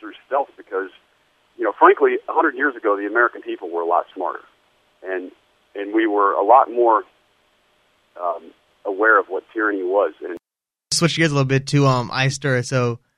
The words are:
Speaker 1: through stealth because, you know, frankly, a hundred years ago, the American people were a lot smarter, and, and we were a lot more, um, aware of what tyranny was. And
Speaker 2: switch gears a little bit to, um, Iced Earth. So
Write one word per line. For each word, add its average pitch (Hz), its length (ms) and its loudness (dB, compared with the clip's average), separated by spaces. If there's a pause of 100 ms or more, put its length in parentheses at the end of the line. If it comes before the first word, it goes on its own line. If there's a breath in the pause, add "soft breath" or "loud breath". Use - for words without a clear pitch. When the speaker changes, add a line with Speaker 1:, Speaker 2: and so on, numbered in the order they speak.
Speaker 1:
through 101 140 -18 (120)
stealth 135 300 -4
because, 95 340 -8 (640)
you 120 60 -8
know, 104 160 -2
frankly, 147 380 4 (120)
a - 40 -6
hundred 156 240 0
years 139 180 -2
ago, 107 220 -2
the 101 100 -6
American 117 340 0
people 107 300 -12
were 85 120 -4
a 82 40 -4
lot 85 260 0
smarter, 87 280 -8 (640)
and, 92 280 -8 (460)
and 101 180 -8
we 113 120 0
were 101 260 2
a 76 100 0
lot 110 280 6
more, 117 340 2 (1160)
um, 82 300 -6 (340)
aware 104 340 4
of 92 100 -2
what 92 160 -8 (100)
tyranny 104 300 -4
was. 92 280 0 (100)
And 87 140 -10 (540)
Speaker 2:
switch - 260 -2
gears 160 140 0
a 143 40 -4
little 139 120 2
bit 135 220 -2
to, 143 180 2
um, 127 260 0
Iced 135 320 -2
Earth. 127 220 -2
So 123 320 -2 (200)